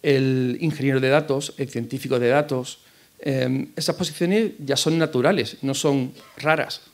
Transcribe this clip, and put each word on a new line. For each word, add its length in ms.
el 560
ingeniero 400
de 80
datos, 500
el 120
científico 500
de 80
datos. 520
Em, 520
esas 200
posiciones 600
ya 180
son 220
naturales, 640
no 140
son 360
raras 440